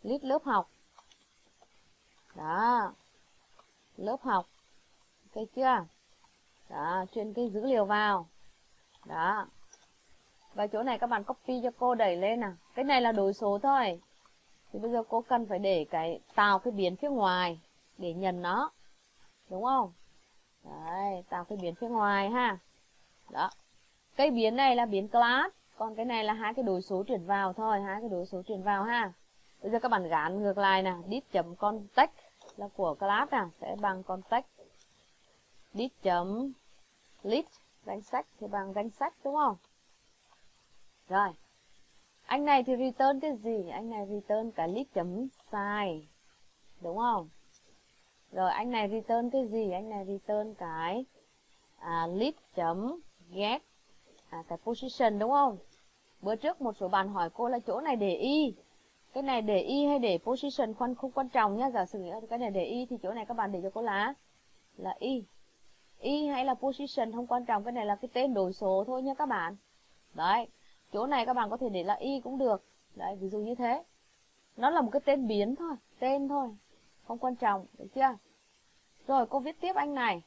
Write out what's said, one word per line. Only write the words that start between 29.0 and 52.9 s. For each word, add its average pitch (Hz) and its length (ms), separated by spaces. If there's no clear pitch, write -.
Bây 196 80
giờ 226 80
các 247 100
bạn 190 200
gán 165 340
ngược 202 160
lại 190 240
nè, 185 120
dis 247 120
chấm 175 240
context 214 540
là 202 200
của 170 180
class 208 380
nè, 226 120
sẽ 185 200
bằng 190 220
context. 190 440
Dis 233 180
chấm 196 500
list, 240 260
danh 202 160
sách 247 240
thì 214 60
bằng 202 260
danh 208 180
sách 277 240
đúng 277 100
không? 277 220
Rồi. 196 200
Anh 285 180
này 277 180
thì 254 140
return 262 440
cái 302 160
gì? 214 320
Anh 208 220
này 208 160
return 208 440
cái 165 180
list 226 260
chấm 185 320
size. 202 520
Đúng 175 180
không? 220 300
Rồi 185 180
anh 233 200
này 220 180
return 233 420
cái 262 160
gì? 214 240
Anh 190 180
này 202 160
return 208 500
cái, 170 500
à, 165 280
list 208 300
chấm 190 460